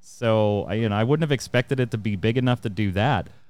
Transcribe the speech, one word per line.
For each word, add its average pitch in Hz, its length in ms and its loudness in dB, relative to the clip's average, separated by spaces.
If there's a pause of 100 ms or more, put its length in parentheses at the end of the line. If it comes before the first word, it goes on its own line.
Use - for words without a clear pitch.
So, 107 640 0
I, 90 60 -4
you 113 160 0
know, 101 60 0
I 107 80 2
wouldn't 151 200 2
have 147 80 0
expected 127 480 -2
it 123 120 0
to 123 80 -6
be 104 160 -2
big 110 220 0
enough 123 240 0
to 117 80 -6
do 98 240 -2
that. 104 360 0 (200)